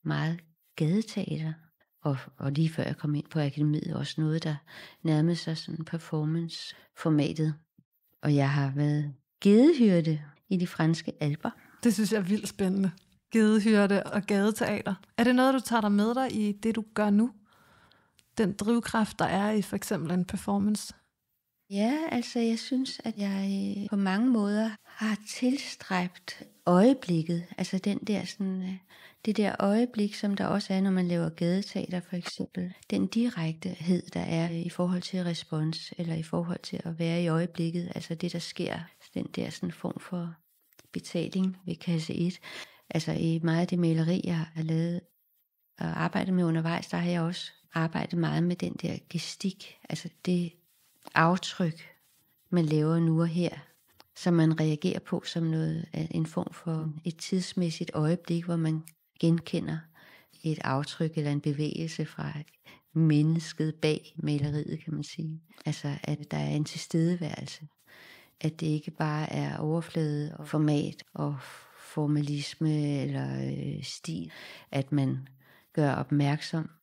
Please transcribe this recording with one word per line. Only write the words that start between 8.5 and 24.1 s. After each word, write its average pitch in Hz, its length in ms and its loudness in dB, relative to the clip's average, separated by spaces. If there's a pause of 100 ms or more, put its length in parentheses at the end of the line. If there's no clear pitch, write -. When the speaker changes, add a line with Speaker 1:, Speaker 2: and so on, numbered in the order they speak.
Speaker 1:
været 147 380 0 (280)
gedehyrde 202 800 8 (280)
i 190 80 2
de 175 100 0
franske - 520 2
alper. 151 300 0 (340)
Speaker 2:
Det 240 100 6
synes 196 180 2
jeg 220 60 2
er 202 60 0
vildt 208 240 0
spændende. 190 440 0 (400)
Gedehyrde 214 720 6
og - 180 0
gadeteater. 208 760 0 (220)
Er 233 60 4
det 254 120 6
noget, 262 180 6
du 262 60 2
tager 233 220 0
dig 208 100 2
med 214 240 4
dig 262 200 -2
i 208 160 0
det, 220 240 0
du 220 180 -4
gør 208 160 2
nu? 214 220 6 (1040)
Den 202 160 2
drivkraft, 226 680 0
der 170 60 2
er 202 260 2
i 214 100 2
for 190 140 -6
eksempel 165 360 -4
en 180 140 2
performance? 202 680 -2 (760)
Speaker 1:
Ja, 214 280 0 (140)
altså, 240 280 -2
jeg 226 200 2
synes, 262 440 -4
at 220 140 -6
jeg, 196 600 -2
øh, 202 120 -6
på 208 60 -2
mange 196 340 2